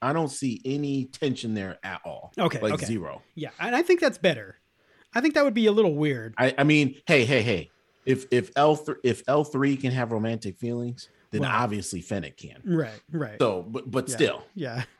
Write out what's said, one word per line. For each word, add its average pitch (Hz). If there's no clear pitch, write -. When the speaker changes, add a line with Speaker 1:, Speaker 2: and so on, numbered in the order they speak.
Speaker 1:
I 127
don't 160
see 131
any 139
tension 123
there 95
at 95
all. -
Speaker 2:
Okay, 165
Speaker 1:
Like, 107
Speaker 2:
okay. -
Speaker 1:
zero. 95
Speaker 2:
Yeah, 147
and 233
I 302
think 349
that's 294
better. 117
I 233
think 285
that 294
would 269
be 226
a 208
little 208
weird. 131
Speaker 1:
I, 131
I 139
mean, 147
hey, 143
hey, 123
hey. 98
If, 131
if 123
L 151
three, 151
if 117
L 147
three 139
can 131
have 123
romantic 110
feelings, 120
then -
Speaker 2:
Well, -
Speaker 1:
obviously 104
Fennec 85
can. 67
Speaker 2:
Right, 147
right. 131
Speaker 1:
So, 101
but, 113
but 127
Speaker 2:
Yeah, -
Speaker 1:
still. 151
Speaker 2:
yeah. 127